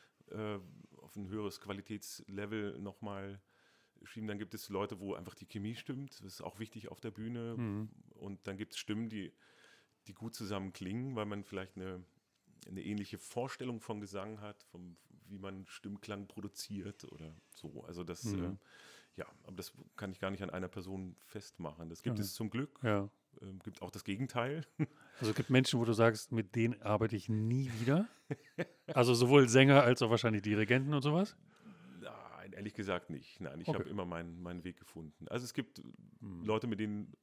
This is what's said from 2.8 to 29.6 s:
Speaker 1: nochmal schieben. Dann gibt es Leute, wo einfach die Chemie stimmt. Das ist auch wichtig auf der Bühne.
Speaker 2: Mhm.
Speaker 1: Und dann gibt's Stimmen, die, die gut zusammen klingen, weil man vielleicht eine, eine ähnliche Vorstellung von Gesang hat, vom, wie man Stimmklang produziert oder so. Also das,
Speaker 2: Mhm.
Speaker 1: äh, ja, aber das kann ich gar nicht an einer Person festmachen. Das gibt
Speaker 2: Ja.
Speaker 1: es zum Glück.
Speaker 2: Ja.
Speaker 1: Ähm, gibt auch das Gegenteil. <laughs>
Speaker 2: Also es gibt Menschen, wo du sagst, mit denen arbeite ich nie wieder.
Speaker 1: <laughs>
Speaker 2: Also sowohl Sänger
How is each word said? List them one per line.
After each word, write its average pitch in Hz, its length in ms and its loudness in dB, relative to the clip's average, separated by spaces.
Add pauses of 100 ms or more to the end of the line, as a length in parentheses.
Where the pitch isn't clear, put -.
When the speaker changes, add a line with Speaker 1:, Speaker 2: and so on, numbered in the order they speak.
Speaker 1:
nochmal 98 600 -8 (640)
schieben. 110 240 -8
Dann 101 120 -4
gibt 104 160 -8
es - 140 -10
Leute, 101 300 -2
wo 98 140 -4
einfach - 220 -10
die - 100 -18
Chemie 110 300 -6
stimmt. 135 440 -10
Das 98 140 -16
ist - 80 -14
auch 90 180 -10
wichtig 107 300 -10
auf - 100 -14
der 113 120 -8
Bühne. 117 460 -6
Speaker 2:
Mhm. 107 320 -2 (260)
Speaker 1:
Und 98 320 -12
dann 98 100 -6
gibt's 104 200 -8
Stimmen, 107 320 -4
die, 104 220 -8 (760)
die 98 60 -16
gut 110 220 -12
zusammen 98 380 -6
klingen, 120 420 -6
weil 110 120 -2
man 101 160 -6
vielleicht 95 340 -8
eine, 92 260 -8 (640)
eine 95 140 -8
ähnliche 101 380 -6
Vorstellung 123 600 -6
von 104 200 -8
Gesang 104 400 -8
hat, 104 220 -14
vom, 87 340 -18 (300)
wie 98 100 -14
man 95 300 -10
Stimmklang 101 600 -10
produziert 101 840 -10
oder 78 240 -14 (180)
so. - 300 -14
Also 87 200 -10
das, 87 300 -6
Speaker 2:
Mhm. - 0 -
Speaker 1:
äh, 92 220 -2 (600)
ja, - 100 -8 (160)
aber 95 140 -14
das 92 160 -10 (220)
kann 98 160 -6
ich 92 80 -12
gar 98 120 -2
nicht 98 100 -6
an 95 80 -4
einer 92 200 -6
Person 95 460 -10 (100)
festmachen. 82 640 -10
Das 82 120 -12
gibt 120 160 -2
Speaker 2:
Ja. 104 60 -2
Speaker 1:
es 92 100 -6
zum 110 160 -4
Glück. 123 320 -4
Speaker 2:
Ja. 104 280 2 (320)
Speaker 1:
Ähm, 95 180 -14
gibt - 240 -12
auch 90 80 -8
das 101 120 -12
Gegenteil. 127 600 -4 (140)
<laughs> 156 100 2 (280)
Speaker 2:
Also 113 140 2
es 104 60 2
gibt - 120 -2
Menschen, 131 300 6
wo 113 60 4
du 117 80 4
sagst, 113 400 6
mit 110 240 0
denen 117 240 2
arbeite 107 340 4
ich 98 140 -6
nie 117 500 2
wieder. 147 300 4 (200)
Speaker 1:
<laughs> - 640 -8
Speaker 2:
Also 123 200 8
sowohl 127 340 10
Sänger 135 360 12